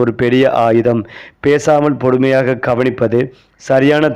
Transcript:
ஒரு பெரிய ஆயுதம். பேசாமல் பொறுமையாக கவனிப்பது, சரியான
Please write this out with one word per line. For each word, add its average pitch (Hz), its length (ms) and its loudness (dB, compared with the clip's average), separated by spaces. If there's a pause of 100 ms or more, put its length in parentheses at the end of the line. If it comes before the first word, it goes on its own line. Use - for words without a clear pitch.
ஒரு 120 100 0 (100)
பெரிய 127 240 2 (220)
ஆயுதம். 117 340 2 (440)
பேசாமல் 147 560 0
பொறுமையாக 131 540 0 (120)
கவனிப்பது, 120 520 -2 (480)
சரியான 143 380 2 (100)